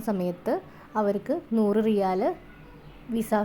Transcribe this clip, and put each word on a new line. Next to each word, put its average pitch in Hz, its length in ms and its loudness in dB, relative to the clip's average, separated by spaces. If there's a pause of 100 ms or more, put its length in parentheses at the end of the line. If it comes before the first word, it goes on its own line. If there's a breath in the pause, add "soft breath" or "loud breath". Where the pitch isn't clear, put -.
സമയത്ത് 185 460 0 (400 loud breath)
അവർക്ക് 214 460 0 (180)
നൂറ് 214 260 4
റിയാൽ 196 380 2 (920)
വിസ 220 180 0 (120)